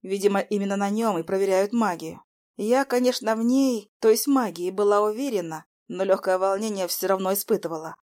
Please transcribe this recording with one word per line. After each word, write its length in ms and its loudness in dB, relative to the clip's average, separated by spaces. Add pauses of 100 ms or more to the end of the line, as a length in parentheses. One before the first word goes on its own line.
Видимо, 360 2
именно 380 -2
на 120 0
нем 280 0
и 60 -4
проверяют 500 0
магию. 480 -2 (340)
Я, 300 0
конечно, 500 0
в 80 -4
ней, 560 0
то 100 4
есть 180 4
магии, 440 0
была 300 4
уверена, 640 -4 (220)
но 160 -6
легкое 340 2
волнение 500 -2
все 200 -4
равно 260 0
испытывала. 640 -4 (140)